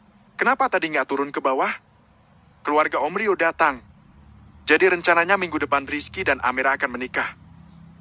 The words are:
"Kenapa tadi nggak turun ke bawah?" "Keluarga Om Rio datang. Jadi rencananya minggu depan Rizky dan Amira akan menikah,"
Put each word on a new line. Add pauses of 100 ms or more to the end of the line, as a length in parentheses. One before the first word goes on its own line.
(380)
"Kenapa
tadi
nggak
turun
ke
bawah?" (880)
"Keluarga
Om
Rio
datang. (880)
Jadi
rencananya
minggu
depan
Rizky
dan
Amira
akan
menikah," (640)